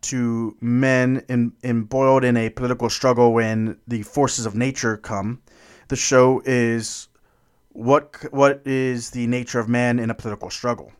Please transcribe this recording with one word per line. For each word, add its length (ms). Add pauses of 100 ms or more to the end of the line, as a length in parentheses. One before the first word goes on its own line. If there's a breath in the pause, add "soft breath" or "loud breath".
to 580
men 680
em-, 340
embroiled 640
in 120
a 140
political 400
struggle 420
when 440 (100)
the 160
forces 440
of 80
nature 420
come. 440 (480 soft breath)
The 80
show 480
is 640 (640)
what 500
c-, 120
what 320
is 460
the 180
nature 320
of 80
man 320
in 100
a 40
political 360
struggle. 500